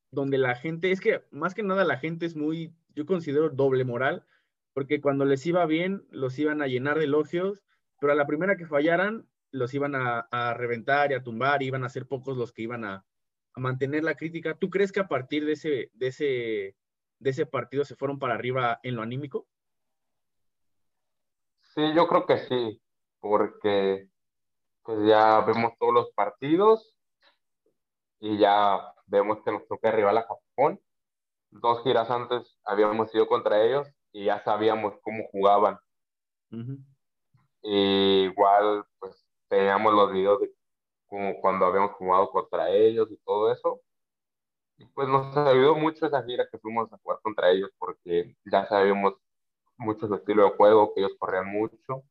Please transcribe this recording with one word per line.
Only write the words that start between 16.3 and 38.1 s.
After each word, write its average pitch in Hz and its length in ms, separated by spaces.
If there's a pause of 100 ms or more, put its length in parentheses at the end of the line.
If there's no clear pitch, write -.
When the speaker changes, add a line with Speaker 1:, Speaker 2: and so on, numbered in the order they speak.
Speaker 1:
de 135 120
ese 135 140
partido 131 400
se 127 100
fueron 139 240
para 131 160
arriba 123 480
en 127 140
lo 113 60
anímico? 131 440 (2250)
Speaker 2:
Sí, 151 200
yo 170 120
creo 175 200
que 127 120
sí, 120 420 (400)
porque, 101 880 (760)
pues, 110 240
ya 110 340
vemos 113 380
todos 117 140
los 120 200
partidos 170 840 (1300)
y 107 180
ya 101 540 (140)
vemos 101 380
que 120 60
nos 104 160
toca 110 240
rival 107 280
a 113 40
Japón. - 580 (720)
Dos 117 320
giras 117 280
antes 120 540
habíamos 107 500
ido 110 120
contra 110 360
ellos 139 260 (240)
y 101 140
ya 104 180
sabíamos 107 580
cómo 110 300
jugaban. 98 460 (760)
Speaker 1:
Ujú. 123 260 (840)
Speaker 2:
Y 98 640